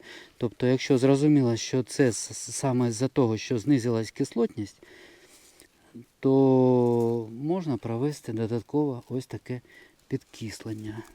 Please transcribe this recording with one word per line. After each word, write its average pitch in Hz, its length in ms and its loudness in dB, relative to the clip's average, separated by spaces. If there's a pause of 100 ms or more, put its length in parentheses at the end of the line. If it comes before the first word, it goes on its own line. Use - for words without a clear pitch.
(360)
Тобто, 123 300 -2
якщо 127 320 2
зрозуміло, 135 580 4
що 127 260 -2
це 131 260 0
с-, - 260 -6
с-, - 180 -14
саме 123 400 -2
з-за 120 160 -2
того, 113 280 0
що 120 220 -6
знизилась 113 520 0
кислотність, - 720 -6 (1400)
то 123 1080 4 (140)
можна 156 340 -2
провести 120 560 -6
додатково 120 760 -4
ось 127 180 -6
таке 123 340 -10 (480)
підкислення. 107 960 -10 (120)